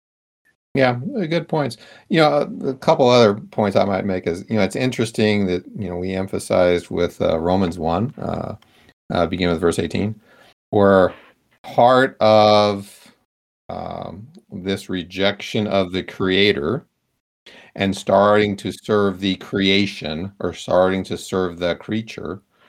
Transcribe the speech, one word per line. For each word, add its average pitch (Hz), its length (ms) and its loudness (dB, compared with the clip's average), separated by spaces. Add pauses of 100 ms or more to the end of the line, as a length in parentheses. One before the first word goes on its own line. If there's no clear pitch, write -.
(760)
Yeah, 127 240 2 (180)
uh, 185 100 -4
good 160 220 -4
points. 143 280 -4 (320)
You 165 120 4
know, 147 300 2 (140)
a, 139 60 -4
a 131 40 -6
couple 147 340 2
other 120 260 6
points - 420 -4
I 98 80 4
might 98 200 -2
make 92 220 -4
is, 87 220 -4
you 113 80 -2
know, 104 60 2
it's - 140 -2
interesting 117 680 0
that, 90 180 -2 (120)
you 101 120 -8
know, 87 80 -6
we 92 160 -6
emphasized 95 800 0
with, 87 320 -4
uh, 85 160 0
Romans 87 400 0
one, 85 400 -2
uh, - 380 -8 (560)
uh, 85 140 0
beginning 87 260 -2
with 82 80 -2
verse 85 180 0
eighteen, 95 420 -4 (500)
where 98 440 4 (480)
part 127 580 4
of, 104 920 2 (560)
um, 50 580 -12 (260)
this 95 360 -8
rejection 95 800 -4
of 92 260 0
the 90 100 -4
Creator 98 800 0 (920)
and 98 200 -2
starting 101 600 4
to 98 160 -8
serve 101 480 -2
the 95 160 -2
creation 98 1040 -2
or 87 120 -4
starting 92 520 0
to 87 120 -8
serve 90 420 -4
the 87 180 -2
creature, - 640 -10 (260)